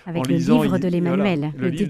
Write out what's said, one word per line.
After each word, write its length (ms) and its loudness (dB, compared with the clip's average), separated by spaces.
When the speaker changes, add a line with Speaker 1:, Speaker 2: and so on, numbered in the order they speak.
Speaker 1:
Avec 140 -4
Speaker 2:
en 80 -2
Speaker 1:
le 80 2
Speaker 2:
lisant 260 4
Speaker 1:
livre 140 2
Speaker 2:
I-, 40 0
Speaker 1:
de 80 -2
l'Emmanuel, 520 0
Speaker 2:
voilà, 160 -4
le 80 -10
Speaker 1:
le 60 0
Speaker 2:
livre 200 -2